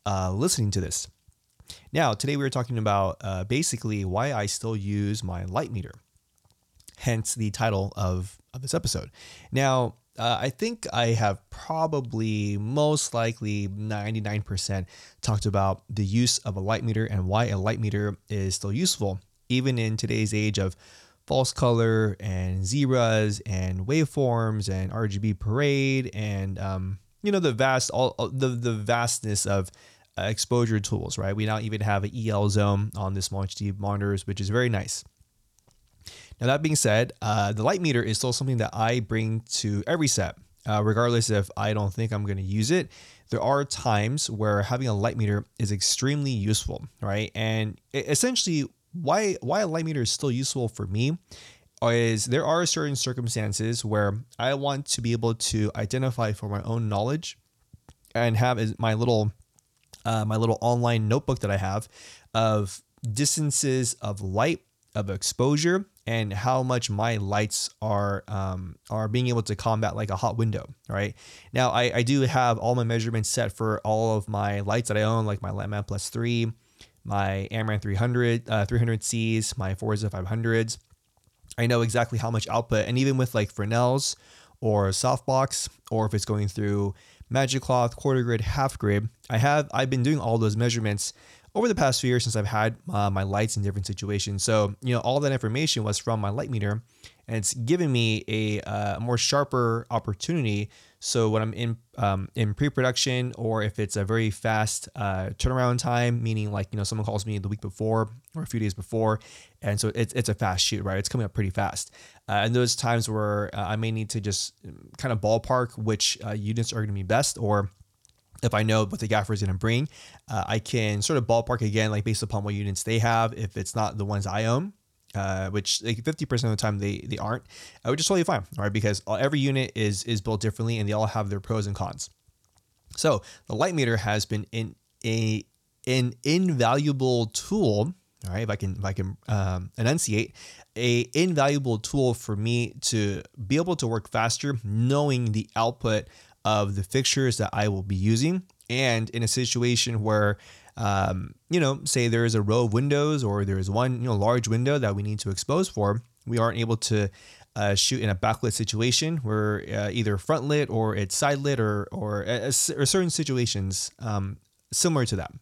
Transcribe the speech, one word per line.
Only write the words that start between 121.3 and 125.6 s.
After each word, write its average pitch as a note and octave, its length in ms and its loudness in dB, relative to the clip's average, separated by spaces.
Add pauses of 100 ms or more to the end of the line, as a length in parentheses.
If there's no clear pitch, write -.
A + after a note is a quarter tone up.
again, G#2+ 300 2
like, G#2 120 -2
based A2+ 200 -2
upon G2+ 200 -4
what G2+ 120 -4
units G2+ 260 -4
they A2+ 160 0
have, A2+ 360 2
if G#2+ 220 -8
it's G2+ 200 -6
not G#2+ 240 -2
the G2+ 60 -2
ones G2+ 200 -2
I G#2 200 -2
own, D3 280 0 (420)
uh, F#2+ 340 -2
which, G2+ 320 -2